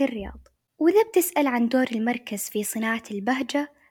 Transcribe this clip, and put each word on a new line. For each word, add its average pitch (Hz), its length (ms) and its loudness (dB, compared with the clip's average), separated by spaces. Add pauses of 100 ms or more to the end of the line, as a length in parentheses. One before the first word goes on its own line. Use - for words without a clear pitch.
الرياض. 233 480 -4 (300)
وإذا 359 240 6
بتسأل 349 440 2
عن 240 220 2
دور 254 240 2
المركز 226 560 -4
في 208 160 -4
صناعة 226 460 -4
البهجة، 262 640 -2 (180)